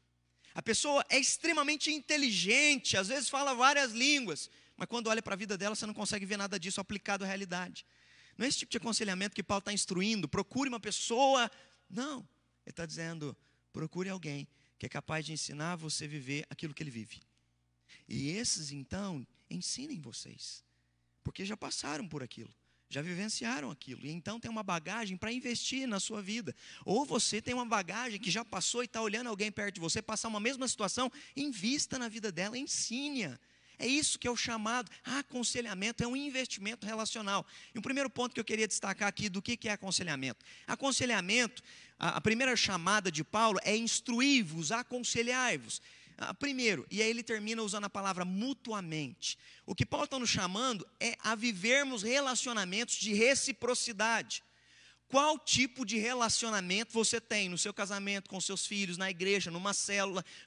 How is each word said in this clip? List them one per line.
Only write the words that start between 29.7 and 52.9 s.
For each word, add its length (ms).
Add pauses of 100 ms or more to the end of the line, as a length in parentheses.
de 40
você 220
passar 260
uma 120
mesma 280
situação, 420 (240)
invista 640
na 100
vida 220
dela, 280
ensine-a. 800 (400)
É 80
isso 320
que 100
é 20
o 60
chamado. 540 (120)
Aconselhamento 1040
é 20
um 80
investimento 720
relacional. 580 (300)
E 40
um 40
primeiro 260
ponto 240
que 60
eu 60
queria 240
destacar 400
aqui 200
do 140
que, 140
que 120
é 40
aconselhamento. 720 (240)
Aconselhamento 920 (400)
a, 140
a 40
primeira 360
chamada 540
de 140
Paulo 380
é 120
instruí-vos, 960
aconselhai-vos. 1080 (380)
Ah, 160
primeiro, 560
e 100
aí 80
ele 140
termina 400
usando 220
a 60
palavra 340
mutuamente. 1120 (260)
O 100
que 120
Paulo 200
tá 120
nos 100
chamando 580 (140)
é 220
a 120
vivermos 680
relacionamentos 960